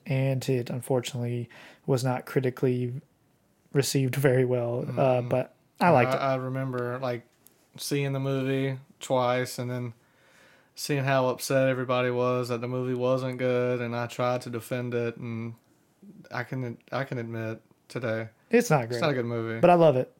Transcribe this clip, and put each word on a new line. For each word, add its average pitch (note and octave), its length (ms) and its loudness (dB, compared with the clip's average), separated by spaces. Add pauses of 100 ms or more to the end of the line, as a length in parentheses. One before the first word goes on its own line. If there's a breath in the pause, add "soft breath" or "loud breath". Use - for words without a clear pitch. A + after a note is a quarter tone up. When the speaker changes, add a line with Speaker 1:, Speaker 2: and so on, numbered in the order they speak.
Speaker 1:
and C3 420 0
it B2 220 0
unfortunately A#2+ 800 -4 (380 loud breath)
was C3 180 0
not B2+ 220 -2
critically B2+ 720 0 (720)
received C3+ 440 2
very C3 280 4
well. B2 440 0
Uh, - 40 -6 (280)
Speaker 2:
Mm-hmm. B2 80 -6
Speaker 1:
but B2+ 260 -2 (260)
I F3+ 100 6
liked B2+ 220 6
Speaker 2:
I, - 20 0
Speaker 1:
it. - 60 0
Speaker 2:
I C3+ 160 0
remember, B2+ 640 -4
like, B2 220 -4 (540)
seeing C#3 360 -2
the C3+ 80 -2
movie C3+ 580 -2 (220)
twice B2+ 580 0
and B2 120 -6
then B2 220 -6 (840 soft breath)
seeing C#3 280 -2
how C3+ 240 4
upset C3 400 2
everybody B2 420 0
was B2 380 0
that A#2 120 -2
the B2 80 -6
movie B2+ 260 -2
wasn't B2+ 440 0
good, B2 420 0
and A#2 140 -4
I A#2+ 120 -4
tried B2 360 -2
to B2 80 -10
defend B2 440 -6
it, A#2 220 -2
and A#2 380 -8 (800)
I B2 120 -4
can, B2 340 -6 (140)
I C3 120 -2
can C3+ 140 -8
admit A2+ 420 -6 (280)
today A2+ 400 -6 (220)
Speaker 1:
It's A#3 200 2
not B2+ 180 2
great. B2 80 -6
Speaker 2:
it's A#2 40 -2
not D#3 100 2
a C#3 40 0
good B2 120 -2
movie. A2+ 340 -4
Speaker 1:
But F3 100 8
I F3 40 10
love D#3+ 220 8
it. - 240 -2